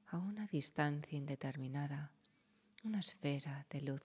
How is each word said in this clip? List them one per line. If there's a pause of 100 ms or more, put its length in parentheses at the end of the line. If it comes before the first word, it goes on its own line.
a
una
distancia
indeterminada, (760)
una
esfera
de
luz